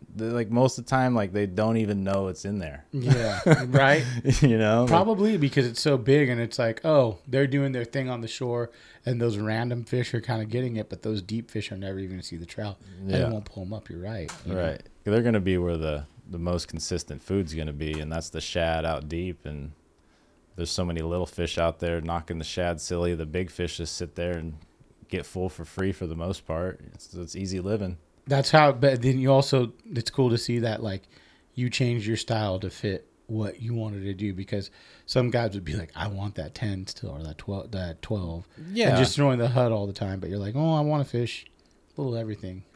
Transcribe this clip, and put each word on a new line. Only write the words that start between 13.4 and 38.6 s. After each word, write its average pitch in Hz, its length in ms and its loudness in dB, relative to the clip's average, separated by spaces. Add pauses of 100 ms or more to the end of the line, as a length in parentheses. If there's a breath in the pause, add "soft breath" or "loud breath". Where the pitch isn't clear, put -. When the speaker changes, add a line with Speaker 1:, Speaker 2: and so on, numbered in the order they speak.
Speaker 2:
pull - 160 -12
'em 92 100 -8
up, 107 160 -12
you're 82 140 -12
right, 95 280 -8 (140)
you - 80 -6
know? 92 100 -2
Speaker 1:
Right. 80 200 -2 (220)
They're 110 180 4
gonna 113 180 4
be 92 160 2
where 87 220 0
the, 76 260 -2 (260)
the 90 80 -8
most 87 300 -2
consistent 82 540 -6
food's 92 320 -2
gonna 78 180 -4
be, 76 260 -4
and 76 140 -6
that's 80 160 -4
the 82 140 -8
shad 82 420 0
out 76 240 -4
deep. 85 380 -6
And 76 260 -10 (840 soft breath)
there's 85 140 -4
so 92 140 -2
many 82 160 -2
little 87 240 -2
fish 85 320 -4
out 82 220 0
there 85 240 -2
knocking 82 340 -4
the 80 80 -6
shad 87 380 -2
silly. 87 320 0
The 80 100 -4
big 87 260 -4
fish - 280 -6
just 82 180 -6
sit 90 200 -8
there 87 200 -2
and 80 200 -8 (520)
get 92 160 -4
full 92 240 -4
for 85 160 -10
free 95 280 -4
for 92 140 -6
the 80 100 -6
most 87 300 -6
part. 85 360 -6 (100)
It's, - 220 -20
it's 87 200 -10
easy 95 260 -4
living. 95 360 -2 (300)
Speaker 2:
That's 139 240 2
how, 151 220 8
but 127 280 4
then 127 180 4
you 131 140 6
also, 135 400 6 (180)
it's 120 200 -4
cool 127 180 4
to 117 80 4
see 120 220 0
that, 113 240 -2
like, 98 220 -6 (500 soft breath)
you 123 160 -2
changed 120 360 0
your 110 120 0
style 107 420 0
to 95 80 -6
fit - 380 -6 (200)
what 107 360 -6
you 113 100 -6
wanted 107 300 -6
to 98 100 -6
do, 98 220 -4
because 95 360 -6 (360 soft breath)
some 123 240 2
guys 117 240 0
would 98 100 -6
be 80 80 -6
like, 82 240 -6
"I 104 120 -4
want 101 260 -6
that 76 200 -10
ten 98 320 -6
still, - 220 -10
or 90 140 -10
that 78 160 -12
twelve, - 320 -8
that 90 320 -8
twelve." 87 440 -6 (240 loud breath)